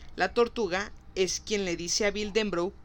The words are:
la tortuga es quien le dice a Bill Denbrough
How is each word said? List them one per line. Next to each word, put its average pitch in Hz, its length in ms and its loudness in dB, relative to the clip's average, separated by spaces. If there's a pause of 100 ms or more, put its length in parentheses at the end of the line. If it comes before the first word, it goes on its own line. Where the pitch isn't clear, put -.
(160)
la 185 180 2
tortuga 214 580 2 (240)
es 185 300 0
quien 202 200 0
le 170 120 0
dice 170 280 0
a 202 60 4
Bill 208 220 -4
Denbrough 190 400 2 (120)